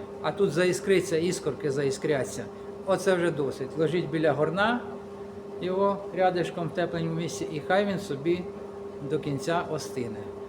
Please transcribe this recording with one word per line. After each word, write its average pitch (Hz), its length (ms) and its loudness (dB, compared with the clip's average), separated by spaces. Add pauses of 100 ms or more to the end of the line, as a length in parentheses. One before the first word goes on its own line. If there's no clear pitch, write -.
(220)
а 151 100 0
тут 190 200 2
заіскриться, 180 640 4
іскорки 156 540 0
заіскряться, 139 760 0 (420)
оце 190 280 4
вже 175 160 4
досить. 143 480 -2
Ложіть 156 300 2
біля 156 240 4
горна 185 480 2 (800)
його 190 360 2 (200)
рядишком 175 520 2
в - 20 -6
тепленому 165 500 0
місці, - 320 -4
і 147 160 -4
хай 196 160 4
він 196 140 0
собі 160 460 0 (680)
до 151 80 2
кінця 151 520 0
остине. 156 500 -4 (280)